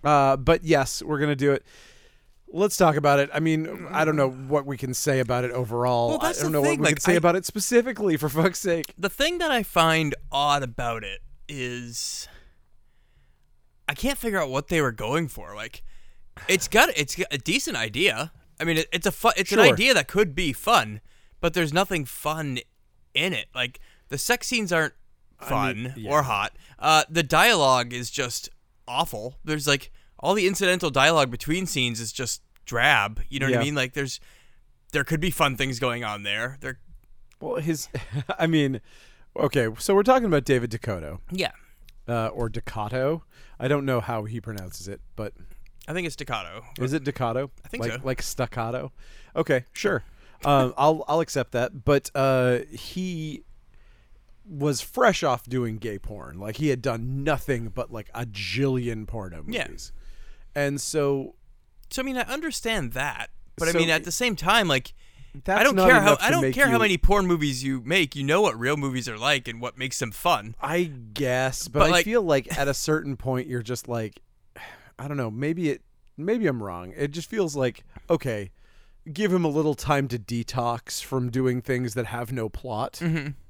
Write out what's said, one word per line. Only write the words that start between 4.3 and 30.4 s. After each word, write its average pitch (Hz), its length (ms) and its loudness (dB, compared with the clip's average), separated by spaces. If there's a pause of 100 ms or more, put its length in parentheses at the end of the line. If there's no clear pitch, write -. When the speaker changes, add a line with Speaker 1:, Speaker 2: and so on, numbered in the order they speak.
Speaker 1:
what 135 360 -2
we 139 100 -4
can 127 180 -4
say 135 260 2
about 123 240 0
it 123 80 -2
overall. 120 560 2
Speaker 2:
Well, 311 100 2
that's - 220 0
Speaker 1:
I - 20 2
don't 151 100 0
Speaker 2:
the 151 60 4
Speaker 1:
know 139 60 4
Speaker 2:
thing, 143 80 4
Speaker 1:
what 147 80 0
we 151 60 2
Speaker 2:
like, 151 100 4
Speaker 1:
can - 60 -8
say 180 100 4
Speaker 2:
I 175 40 6
Speaker 1:
about 170 200 4
it 185 100 -2
specifically, 214 720 2
for 151 120 -2
fuck's 165 300 2
sake. 170 400 -2
Speaker 2:
The 185 120 -2
thing 339 280 0
that 320 140 0
I 240 100 2
find 160 520 4 (180)
odd 143 320 2
about 117 400 -6
it 98 160 -10 (280)
is 123 760 -8 (1600)
I 147 60 -4
can't 262 240 -2
figure 202 220 0
out 147 100 0
what - 180 -2
they 165 120 2
were 135 120 2
going 127 360 -2
for. 101 260 -14
Like, 110 300 -12 (640)
it's 190 200 2
got, 277 280 6
it's 147 180 -2
got 180 180 -4
a 139 60 -4
decent 214 380 -2
idea. 120 560 -2 (280)
I 156 40 -2
mean, 165 140 2
it, 160 140 0
it's 175 140 -2
a 190 60 2
fu-, 226 240 2
it's 190 160 -2
an 208 60 4
Speaker 1:
Sure. 247 140 10
Speaker 2:
idea 247 220 4
that 151 140 2
could 180 260 2
be 160 180 0
fun, 113 480 2 (400)
but 170 140 0
there's 165 180 0
nothing 180 320 0
fun 151 540 -6 (560)
in 170 180 0
it. 113 220 -4
Like, 127 260 -6 (280)
the 139 100 -6
sex - 280 -2
scenes 214 260 -2
aren't 160 220 0 (440)
Speaker 1:
I - 60 -18
mean, 123 40 -10 (420)
Speaker 2:
fun 131 60 -14
Speaker 1:
yeah. 110 140 -8
Speaker 2:
or 147 120 4
hot. 110 340 -2 (220)
Uh, 156 300 4
the 165 140 0
dialogue 139 680 4
is 123 180 -8
just - 380 -6 (400)
awful. 123 560 -4
There's, 151 220 -2
like, 143 240 2 (280)
all 180 160 2
the 202 120 2